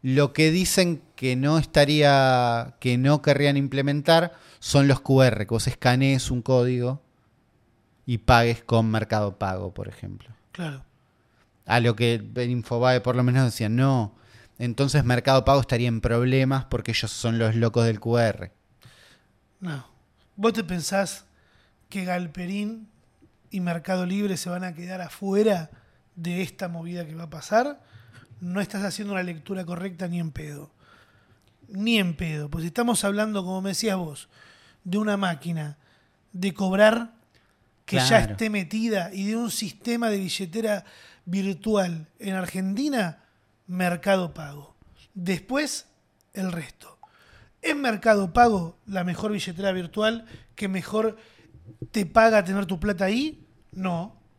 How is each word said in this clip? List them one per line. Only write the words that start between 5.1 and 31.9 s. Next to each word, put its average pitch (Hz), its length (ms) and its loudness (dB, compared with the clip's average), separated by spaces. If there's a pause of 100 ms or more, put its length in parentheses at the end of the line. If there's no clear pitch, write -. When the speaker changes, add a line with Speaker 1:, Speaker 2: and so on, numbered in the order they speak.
Speaker 1:
R, 104 240 2
que - 80 -8
vos 110 120 -2
escanees 131 640 2
un 127 100 -2
código 123 640 0 (1040)
y 123 120 -2
pagues 117 460 4
con 113 260 2
Mercado 107 480 -2
Pago, 92 360 -6
por 95 140 -10
ejemplo. 98 420 -16 (220)
Speaker 2:
Claro. 147 340 -10 (800)
Speaker 1:
A 120 140 2
lo 117 160 2
que 117 180 2 (220)
en 123 140 -2
Infobae 123 520 2
por 123 140 0
lo 127 60 2
menos 127 220 4
decían, 113 320 0
"No, 131 380 2 (440)
entonces 123 460 0
Mercado 123 400 4
Pago 139 160 6
estaría 120 280 0
en 113 120 -2
problemas 127 640 2
porque 117 280 -6
ellos 110 180 -2
son 117 280 -2
los 110 160 2
locos 113 300 2
del 113 160 0
Q 117 180 0
R". 107 340 -2 (1080)
Speaker 2:
No. 156 260 -10 (500)
¿Vos 220 180 0
te 202 100 -2
pensás 180 600 -4 (640)
que 190 160 -6
Galperín 185 840 -6 (640)
y 190 100 -6
Mercado 180 460 -2
Libre 196 320 -2
se - 100 -8
van 180 160 -6
a 180 100 -10
quedar 180 280 -12
afuera 196 680 0 (460)
de 175 240 -6
esta 190 280 -6
movida 170 380 -10
que 156 80 -14
va 165 100 -12
a 156 60 -16
pasar? 226 520 -2 (580)
No 180 220 -6
estás 196 220 -6
haciendo 202 280 -6
una 185 100 -4
lectura 180 440 -8
correcta 175 420 -8
ni 175 100 -6
en 165 120 -4
pedo. 147 400 -14 (1000)
Ni 220 300 0